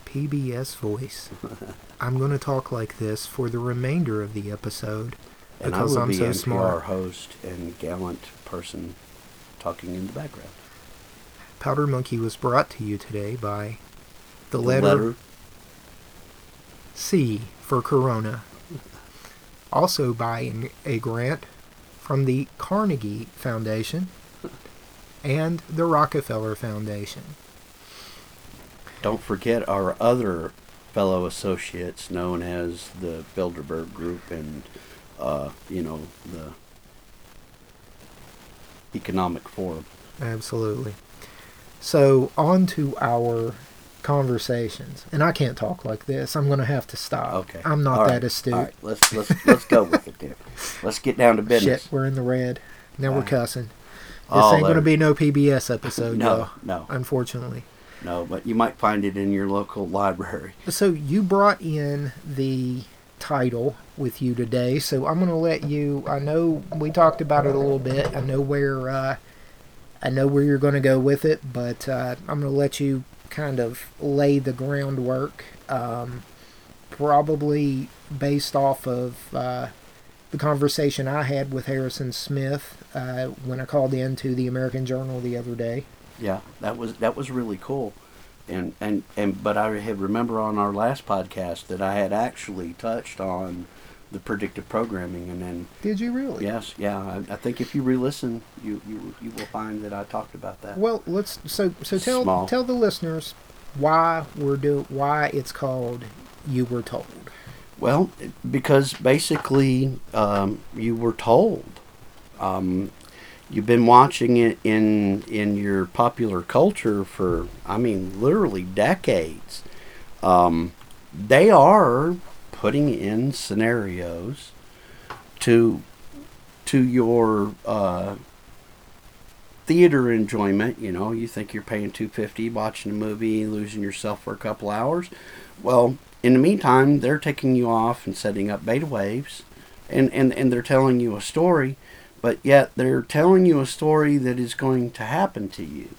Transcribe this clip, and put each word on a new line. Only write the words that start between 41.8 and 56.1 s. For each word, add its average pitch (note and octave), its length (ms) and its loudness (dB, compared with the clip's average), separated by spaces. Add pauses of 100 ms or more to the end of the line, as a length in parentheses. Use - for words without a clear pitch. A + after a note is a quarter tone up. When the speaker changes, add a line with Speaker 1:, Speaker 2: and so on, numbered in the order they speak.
Speaker 1:
So C#3 560 6
on F3+ 300 6
to C#3+ 340 -2
our A#2 540 0 (460)
conversations. C3 1080 -2
And D3 120 2
I E3+ 80 4
can't C#3 260 -2
talk A2 260 -4
like A2 220 -8
this. C3+ 300 -4
I'm C#3+ 120 2
gonna C#3 180 2
have C#3 240 -2
to - 60 -14
stop. - 380 -6
Speaker 2:
Okay. F#2 320 -6
Speaker 1:
I'm D3+ 160 2
not C3+ 160 4
Speaker 2:
All G#2+ 80 6
Speaker 1:
that B2 60 6
Speaker 2:
right. B2 120 0
Speaker 1:
astute. B2 300 -2
Speaker 2:
All - 120 2
right. - 80 -14 (100)
Let's, - 280 2
let's, E3 360 0
let's - 180 4
go - 160 8
with - 260 0
it, - 120 -18
then. C2+ 160 -12 (240)
Speaker 1:
<laughs> - 240 -10
Speaker 2:
Let's G#2+ 160 -4
get C3 180 -2
down A#2+ 200 8
to G#2 40 0
business. A2+ 400 2
Speaker 1:
Shit, - 100 -14
we're C3+ 140 -2
in C3+ 80 -2
the C3 80 -2
red. B2+ 380 -2 (400)
Now C3+ 140 0
we're C#3 80 2
Speaker 2:
Uh, - 40 -4
Speaker 1:
cussing. B2 380 -2
This A2 80 -12 (580)
Speaker 2:
all G#2 240 8
Speaker 1:
ain't - 80 8
gonna F#2+ 120 6
Speaker 2:
over. D#3 80 4
Speaker 1:
be D#3 140 6
no D3+ 200 6
P D3 160 4
B C#3+ 180 6
S C3 220 0
episode, A#2 480 -2